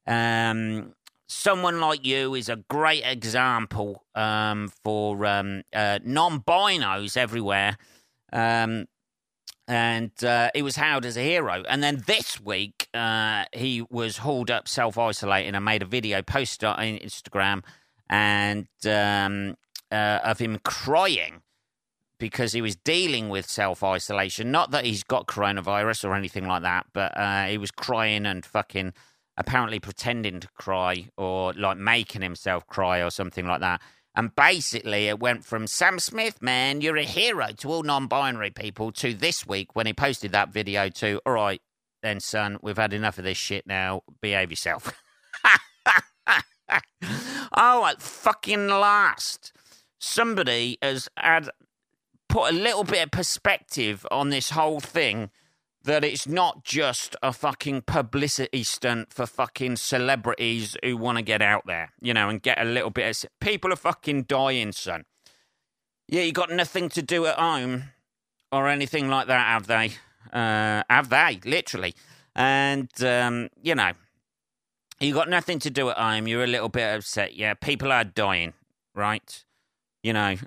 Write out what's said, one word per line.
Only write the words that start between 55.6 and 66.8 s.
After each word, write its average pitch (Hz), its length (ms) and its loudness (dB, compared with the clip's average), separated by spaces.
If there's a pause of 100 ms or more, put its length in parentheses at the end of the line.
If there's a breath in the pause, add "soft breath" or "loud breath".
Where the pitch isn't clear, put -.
that 147 200 2
it's 147 240 -2
not 165 360 0
just 139 580 -2
a 131 100 0
fucking 139 520 -4
publicity 135 800 -2
stunt 117 500 -2
for 123 140 -4
fucking 127 480 -4
celebrities 117 1080 0
who 123 140 0
wanna 117 240 0
get 107 220 2
out 101 240 2
there, 85 340 -6
you 120 100 -2
know, 107 160 4
and 104 140 -2
get - 180 2
a 117 60 2
little 117 240 0
bit 110 140 -2
of 117 60 0
s-, - 160 -6 (140)
people 196 320 0
are 180 60 0
fucking 143 460 -2
dying, 131 480 0
son. 85 340 -8 (1040 soft breath)
Yeah, 175 160 0
you 165 80 0
got 170 180 0
nothing 175 400 -2